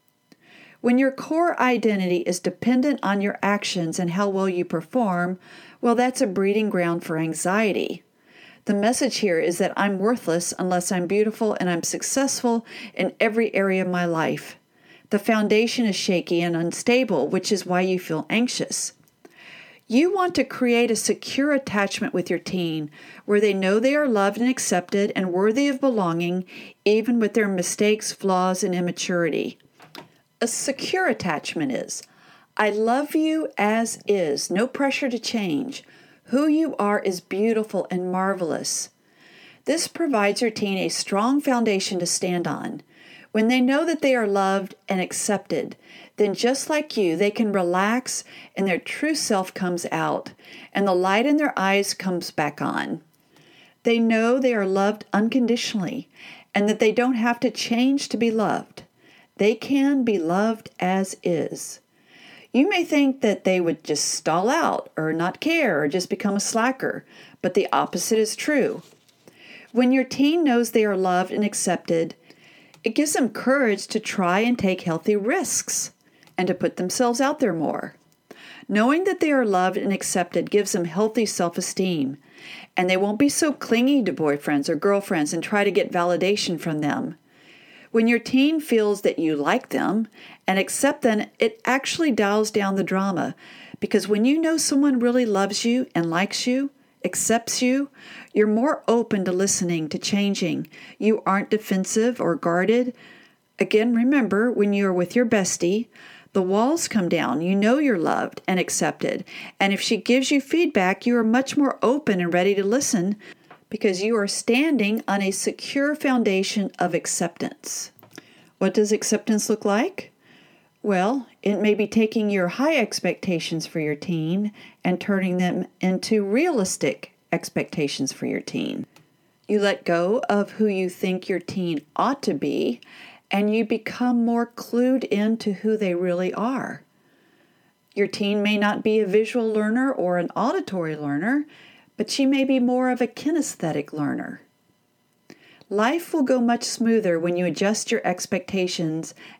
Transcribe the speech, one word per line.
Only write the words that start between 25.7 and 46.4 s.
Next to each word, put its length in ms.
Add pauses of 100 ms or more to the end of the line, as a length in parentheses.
belonging, 640 (400)
even 340
with 140
their 160
mistakes, 640
flaws, 500
and 100
immaturity. 840 (840)
A 80
secure 600
attachment 640
is, 320 (520)
"I 140
love 460
you 420
as 500
is, 420
no 160
pressure 440
to 100
change. 640 (420)
Who 220
you 320
are 200
is 200
beautiful 720
and 200
marvelous." 800 (760)
This 240
provides 520
your 80
teen 280
a 100
strong 540
foundation 580
to 60
stand 420
on. 340 (520)
When 160
they 120
know 240
that 160
they 140
are 120
loved 480 (140)
and 100
accepted, 760 (420)
then 160
just 360